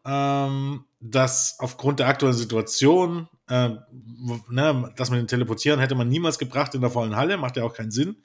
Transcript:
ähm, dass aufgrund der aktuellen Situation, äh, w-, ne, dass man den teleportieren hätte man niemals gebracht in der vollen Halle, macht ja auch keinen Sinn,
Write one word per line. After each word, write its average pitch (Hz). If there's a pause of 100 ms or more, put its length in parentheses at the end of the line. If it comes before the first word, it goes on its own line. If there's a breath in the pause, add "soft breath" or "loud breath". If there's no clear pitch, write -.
ähm, 139 (140)
dass 127
aufgrund 135
der 143
aktuellen 131
Situation, 147 (180)
äh, 123 (220)
w-, 120 (100)
ne, 131
dass 127
man 123
den 117
teleportieren 123
hätte 131
man 120
niemals 160
gebracht 131
in 131
der 123
vollen 113
Halle, 156
macht 127
ja 123
auch 117
keinen 110
Sinn, 156